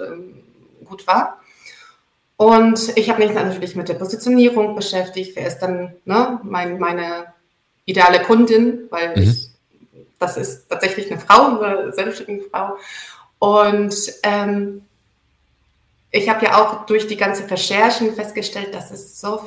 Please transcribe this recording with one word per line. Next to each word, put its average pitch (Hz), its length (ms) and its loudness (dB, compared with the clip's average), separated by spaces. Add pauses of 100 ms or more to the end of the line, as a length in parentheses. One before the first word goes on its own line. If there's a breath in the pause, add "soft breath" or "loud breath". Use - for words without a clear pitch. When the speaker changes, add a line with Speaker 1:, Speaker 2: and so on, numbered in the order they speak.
Speaker 1:
ähm, 175 280 -16 (500)
gut - 240 -10
war. 202 320 0 (960 loud breath)
Und 226 640 6
ich 220 120 2
hab 214 80 0
mich 208 140 2
natürlich 185 460 -4
mit 170 100 -6
der 170 60 -4
Positionierung 226 840 2
beschäftigt, 185 640 -6
wer 175 100 -6
ist 170 120 -4
dann, 180 340 -6 (100)
ne, 233 400 0
mein, 180 360 -6
meine 170 480 -6 (580)
ideale 180 380 4
Kundin, 226 640 4
weil 170 260 -4
Speaker 2:
Mhm. 98 80 4
Speaker 1:
ich, 120 280 0 (680)
das - 160 -2
ist - 320 -8
tatsächlich 190 420 -4
eine 165 120 -8
Frau, 233 400 6
eine 196 320 -4
selbstständige 202 560 -8
Frau. 190 260 -6 (640 loud breath)
Und, 208 560 2 (280)
ähm, 202 580 -2 (1300)
ich 202 160 0
hab 220 140 0
ja 208 180 4
auch - 280 0
durch 214 180 0
die 214 120 -8
ganze 202 340 -4
Recherchen 214 640 0
festgestellt, 202 580 -8
dass 196 160 -10
es - 320 -2
so 208 260 -6